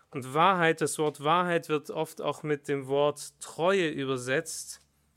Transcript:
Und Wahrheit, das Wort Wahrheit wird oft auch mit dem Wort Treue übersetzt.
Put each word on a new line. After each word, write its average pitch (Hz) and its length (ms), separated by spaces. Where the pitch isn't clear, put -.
Und 131 240
Wahrheit, 165 480
das 147 160
Wort 147 260
Wahrheit 170 460
wird 151 200
oft 160 300
auch 147 220
mit 151 260
dem 139 180
Wort 143 540
Treue 180 480
übersetzt. 135 920